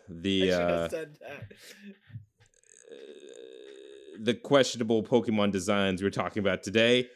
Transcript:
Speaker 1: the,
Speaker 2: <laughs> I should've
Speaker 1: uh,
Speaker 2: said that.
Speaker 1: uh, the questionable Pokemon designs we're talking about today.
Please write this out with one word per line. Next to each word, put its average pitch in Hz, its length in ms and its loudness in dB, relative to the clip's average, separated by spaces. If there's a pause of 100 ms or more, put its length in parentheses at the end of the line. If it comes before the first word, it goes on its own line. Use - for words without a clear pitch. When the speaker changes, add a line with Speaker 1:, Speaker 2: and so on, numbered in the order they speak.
Speaker 1:
the, 92 340 -2
Speaker 2:
<laughs> 92 120 4
I - 20 2
should've 87 140 0
Speaker 1:
uh, 85 180 -2
Speaker 2:
said 151 320 -10
that. 135 220 -16 (1500)
Speaker 1:
uh, 67 1300 -20
the 110 160 0
questionable 117 680 2
Pokemon 107 500 2
designs 95 500 0
we're 98 80 0
talking 98 300 -4
about 95 220 0
today. 120 540 2